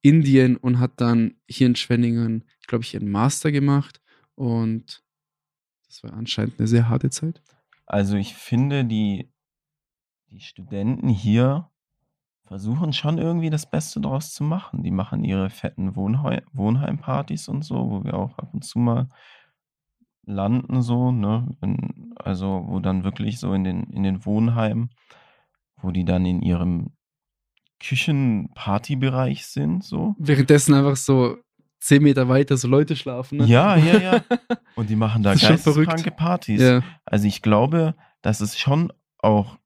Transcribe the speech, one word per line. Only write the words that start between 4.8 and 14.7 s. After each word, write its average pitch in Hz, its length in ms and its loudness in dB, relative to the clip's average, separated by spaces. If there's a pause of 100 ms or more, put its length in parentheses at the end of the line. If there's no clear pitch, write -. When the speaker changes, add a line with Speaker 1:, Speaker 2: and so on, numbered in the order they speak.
Speaker 1:
das - 160 -20
war - 80 -14
anscheinend 110 480 -6
eine 110 80 0
sehr 117 200 4
harte 127 220 -2
Zeit. - 320 -8 (440)
Speaker 2:
Also 101 300 -2
ich 98 180 -4
finde, 135 500 -2
die, 107 440 -2 (1000)
die 98 120 -20
Studenten 104 680 -6
hier 120 600 0 (800)
versuchen 120 460 -4
schon 151 240 -2
irgendwie 165 320 -2
das 151 220 -6
Beste 151 320 -6
draus 143 320 -6
zu 143 100 -6
machen. 160 380 -6